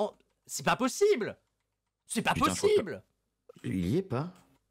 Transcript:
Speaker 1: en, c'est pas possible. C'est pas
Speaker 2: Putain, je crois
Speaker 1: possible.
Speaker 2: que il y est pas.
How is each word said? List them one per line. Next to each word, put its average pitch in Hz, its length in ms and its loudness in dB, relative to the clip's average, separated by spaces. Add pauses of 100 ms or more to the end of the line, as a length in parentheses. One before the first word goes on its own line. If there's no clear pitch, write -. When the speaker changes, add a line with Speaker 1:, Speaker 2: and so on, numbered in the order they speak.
Speaker 1:
en, - 140 -8 (280)
c'est - 180 -10
pas 165 120 2
possible. 262 640 0 (680)
C'est 214 160 -4
pas - 120 0
Speaker 2:
Putain, 302 180 2
je - 40 -2
crois 403 140 2
Speaker 1:
possible. 185 320 2 (600)
Speaker 2:
que 139 60 -8
il 95 180 -2
y 117 120 0
est 190 40 0
pas. 156 300 -6 (380)